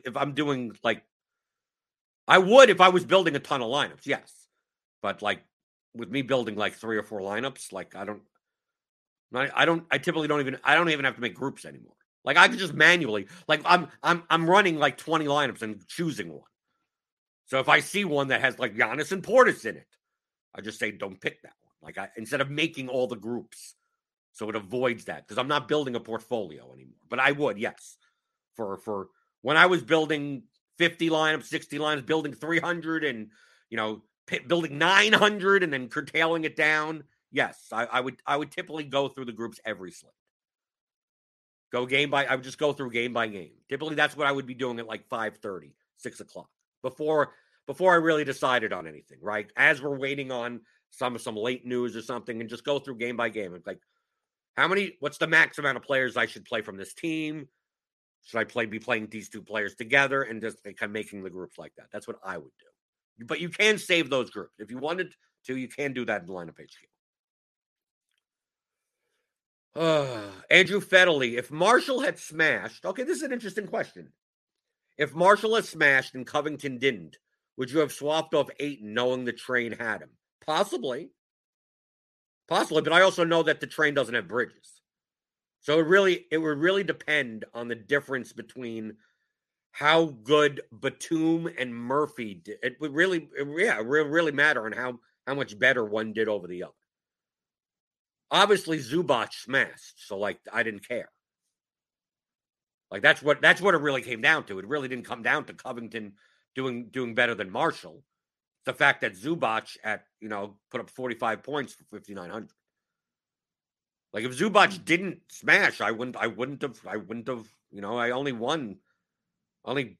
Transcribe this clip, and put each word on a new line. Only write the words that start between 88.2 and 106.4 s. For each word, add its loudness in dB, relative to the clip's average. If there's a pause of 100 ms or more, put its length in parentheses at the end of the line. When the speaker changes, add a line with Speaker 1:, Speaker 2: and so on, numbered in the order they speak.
Speaker 1:
between -12 (720)
how 4
good 2 (100)
Batum -2 (100)
and -6
Murphy -4
did. -14
It -6
would -6
really, 0
it, -4 (100)
yeah, 2
it -4
would 2
really 2
matter 2
on -6
how, -6 (260)
how -4
much -6
better 4
one -4
did 0
over -4
the -10
other. -14 (1600)
Obviously, 4
Zubac 0
smashed, -4
so, -10
like, -4 (120)
I -2
didn't -8
care. -8 (1800)
Like, -8
that's 6
what, 2
that's 6
what 4
it 0
really -2
came -8
down 2
to. -10
It -12
really -4
didn't -8
come -10
down 0
to -18
Covington -12 (420)